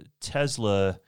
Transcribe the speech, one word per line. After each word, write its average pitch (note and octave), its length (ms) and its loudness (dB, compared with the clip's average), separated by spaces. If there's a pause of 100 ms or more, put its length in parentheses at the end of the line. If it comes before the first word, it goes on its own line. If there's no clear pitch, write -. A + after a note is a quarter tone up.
(200)
Tesla G#2 880 0